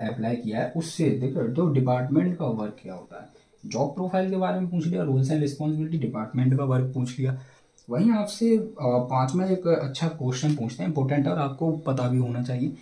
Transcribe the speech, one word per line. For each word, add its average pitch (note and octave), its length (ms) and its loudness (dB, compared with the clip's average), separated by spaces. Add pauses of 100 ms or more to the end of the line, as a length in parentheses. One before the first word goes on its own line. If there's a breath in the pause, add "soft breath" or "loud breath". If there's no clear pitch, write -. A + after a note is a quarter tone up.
apply A2+ 280 -2
किया A2 240 -4
है - 160 -2
उससे D#3+ 340 0
देखो B2+ 440 -2
तो E3 140 2
department C3+ 720 2
का D#3 80 -2
वर्क G#2+ 360 -4
क्या F#2 120 -12
होता F#2+ 280 -16
है, - 60 -20 (380 soft breath)
Job A#2+ 280 -2
profile F#3 360 0
के F#3+ 60 0
बारे F#3 240 0
में F3+ 100 -2
पूछ E3 160 0
लिया, F3 160 0
roles C3+ 220 4
and D3+ 180 2
responsibility, D#3 580 -2
department B2+ 580 0
का C#3+ 60 0
work B2+ 300 0
पूछ B2 240 -4
लिया। C3 200 -2 (520 loud breath)
वहीं F3 200 4
आपसे, A3+ 460 2
अ, F#3+ 240 -2
पांचवा C3 640 2
एक F#3 220 0
अच्छा D#3 420 2
question D3 480 0
पूछते A#2 260 -4
हैं, F#3 80 0
important C#3+ 360 2
है C3+ 60 2
और D#3+ 60 0
आपको D3 320 0 (160)
पता B2+ 220 0
भी B2+ 100 2
होना A#2+ 240 0
चाहिए, B2 400 -2